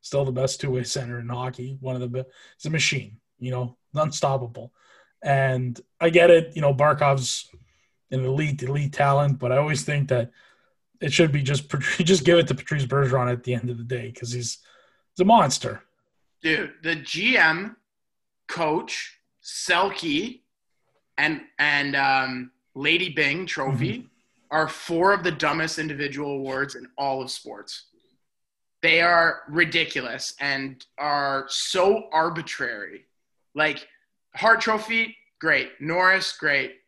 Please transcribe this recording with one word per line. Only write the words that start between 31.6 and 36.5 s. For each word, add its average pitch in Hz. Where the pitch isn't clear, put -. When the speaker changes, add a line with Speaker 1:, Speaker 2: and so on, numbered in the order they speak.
Speaker 2:
arbitrary. 139
Like, 151
Hart 220
Trophy, 220
great. 139
Norris, 185
great. 139